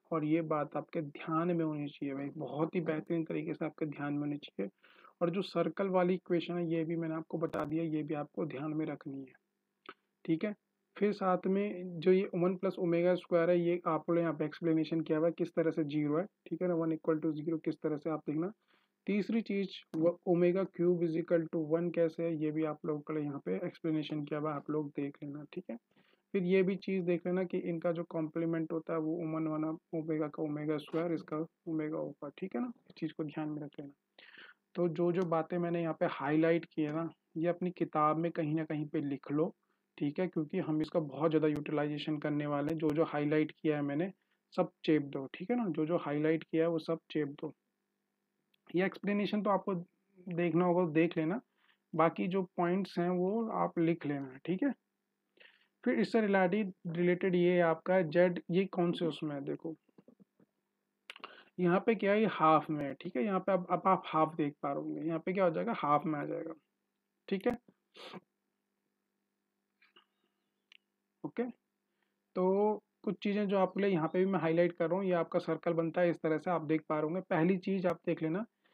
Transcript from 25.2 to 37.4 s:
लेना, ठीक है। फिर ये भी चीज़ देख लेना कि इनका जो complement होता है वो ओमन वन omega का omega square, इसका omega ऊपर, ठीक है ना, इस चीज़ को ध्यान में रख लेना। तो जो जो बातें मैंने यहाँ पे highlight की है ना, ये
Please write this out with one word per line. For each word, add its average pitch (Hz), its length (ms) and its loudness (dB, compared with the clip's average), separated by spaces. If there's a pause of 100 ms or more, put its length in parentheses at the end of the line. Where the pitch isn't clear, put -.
लेना, 147 200 -10 (100)
ठीक 180 180 -8
है। 233 60 -10 (560)
फिर 196 100 0
ये 190 200 6
भी 190 120 0
चीज़ 190 300 -2
देख 175 220 0
लेना 185 160 0
कि 185 140 -4 (120)
इनका 170 220 -2
जो 170 180 -4
complement 165 640 -2
होता 165 220 -4
है 165 60 -2
वो 156 240 -2
ओमन 160 240 -2
वन 156 180 -2 (300)
omega 156 320 -2
का 160 160 -8
omega 151 340 -2
square, 170 360 -2
इसका 151 240 -4 (300)
omega 156 320 -2
ऊपर, 147 300 -8
ठीक - 260 -8
है 240 60 -2
ना, 247 100 -4 (180)
इस - 60 -20
चीज़ 156 180 -6
को 160 100 -6
ध्यान 151 260 -6
में 151 120 -6
रख 147 180 -12
लेना। 139 120 -12 (840)
तो 175 140 2
जो 170 220 2
जो 180 140 2
बातें 165 320 0
मैंने 170 240 0
यहाँ 160 180 0
पे 175 120 2
highlight 160 540 2
की - 160 -4
है 151 140 -2
ना, 165 140 -4 (280)
ये 160 100 0